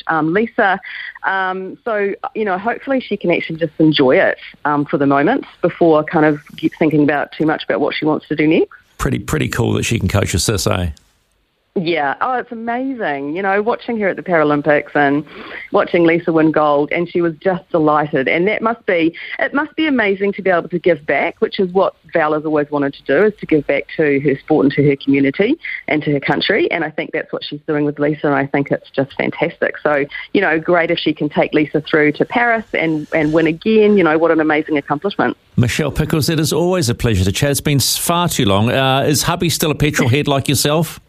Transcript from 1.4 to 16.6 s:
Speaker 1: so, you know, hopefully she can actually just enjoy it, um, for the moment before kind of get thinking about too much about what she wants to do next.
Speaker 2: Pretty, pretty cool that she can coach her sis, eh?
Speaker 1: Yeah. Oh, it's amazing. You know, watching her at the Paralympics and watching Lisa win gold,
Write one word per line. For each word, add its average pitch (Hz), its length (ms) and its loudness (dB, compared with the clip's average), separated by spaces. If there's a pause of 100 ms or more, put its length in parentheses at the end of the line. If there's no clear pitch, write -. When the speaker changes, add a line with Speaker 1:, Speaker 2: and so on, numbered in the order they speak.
Speaker 1:
so, 208 300 -2 (220)
you 214 100 -4
know, 185 140 -2
hopefully 240 400 -2
she 208 180 -6
can 175 140 -2
actually 165 260 -2
just 160 220 -4
enjoy 147 380 4
it, 117 200 2 (280)
um, 147 200 0
for 160 120 -4
the 139 100 2
moment 139 380 2 (160)
before 165 420 2
kind 151 220 0
of 151 200 0 (100)
get - 220 -4
thinking 156 240 2
about 143 300 0
too - 140 -4
much 156 180 -2
about - 160 -2
what - 160 -2
she - 100 -4
wants 156 220 -2
to 156 80 -4
do 151 100 0
next. 180 320 0 (220)
Speaker 2:
Pretty, 123 200 0
pretty 131 280 -4
cool 113 260 -2
that 107 100 -2
she - 140 -2
can 98 100 -2
coach 101 260 0
her 95 40 0
sis, 104 300 0
eh? 92 240 -2 (840)
Speaker 1:
Yeah. 156 440 -2
Oh, 254 140 -2
it's 240 180 -6
amazing. 226 840 -6
You 185 60 -6
know, 196 200 0
watching 233 380 -4
her 202 80 0
at 165 80 -2
the 151 80 -10
Paralympics 147 720 0
and 147 300 2 (480)
watching 175 320 2
Lisa 165 260 2
win 160 220 4
gold, 147 400 2